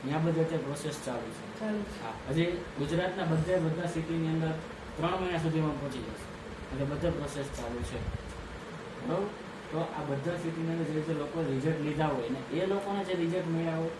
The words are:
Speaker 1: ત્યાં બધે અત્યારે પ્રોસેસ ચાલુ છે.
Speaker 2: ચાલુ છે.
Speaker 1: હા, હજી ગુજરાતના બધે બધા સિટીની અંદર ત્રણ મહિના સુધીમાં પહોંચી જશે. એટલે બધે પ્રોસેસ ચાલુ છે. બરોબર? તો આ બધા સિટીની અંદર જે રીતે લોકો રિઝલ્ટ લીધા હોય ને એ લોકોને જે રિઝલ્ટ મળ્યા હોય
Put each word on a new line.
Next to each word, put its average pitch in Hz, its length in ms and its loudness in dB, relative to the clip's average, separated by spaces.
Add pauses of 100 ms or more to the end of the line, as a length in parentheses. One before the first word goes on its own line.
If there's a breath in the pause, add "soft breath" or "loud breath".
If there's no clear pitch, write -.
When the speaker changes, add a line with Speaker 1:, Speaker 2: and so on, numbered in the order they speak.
Speaker 1:
ત્યાં 151 200 2
બધે 165 160 4
અત્યારે 160 240 2
પ્રોસેસ 143 420 -2
ચાલુ 117 240 -2
છે. - 300 -10
Speaker 2:
ચાલુ 214 220 0
છે. - 200 -6
Speaker 1:
હા, 110 100 -4 (180)
હજી 160 140 4 (340)
ગુજરાતના 180 460 2
બધે 160 320 4
બધા 165 300 2
સિટીની 165 420 0
અંદર 160 200 2 (480)
ત્રણ 160 120 2
મહિના 180 300 2
સુધીમાં 156 420 4
પહોંચી 135 180 -2
જશે. - 760 -8
એટલે 139 100 0
બધે 147 260 2
પ્રોસેસ 147 360 -2
ચાલુ 120 360 -4
છે. - 160 -4 (1080)
બરોબર? 190 180 2 (460)
તો 156 80 2
આ 151 280 -2
બધા 139 280 0
સિટીની 165 360 0
અંદર 165 120 0
જે 151 80 0
રીતે 156 200 0
લોકો 147 280 0
રિઝલ્ટ 147 400 2
લીધા 151 260 2
હોય 127 220 2
ને 135 300 -2
એ 185 80 2
લોકોને 202 380 2
જે 185 80 0
રિઝલ્ટ 170 360 2
મળ્યા 165 280 2
હોય 165 240 0